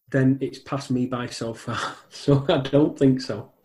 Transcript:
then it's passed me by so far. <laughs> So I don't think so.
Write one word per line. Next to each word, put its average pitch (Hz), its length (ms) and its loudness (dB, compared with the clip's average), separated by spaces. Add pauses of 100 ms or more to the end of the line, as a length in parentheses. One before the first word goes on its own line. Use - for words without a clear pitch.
(120)
then 135 300 2
it's 131 180 -6
passed - 320 -8
me 123 140 0
by 123 220 -6
so 117 260 -8
far. 113 240 -10 (240)
<laughs> - 80 -20
So 139 400 2
I 170 80 4
don't 143 400 2
think 131 240 4
so. 107 300 -10 (140)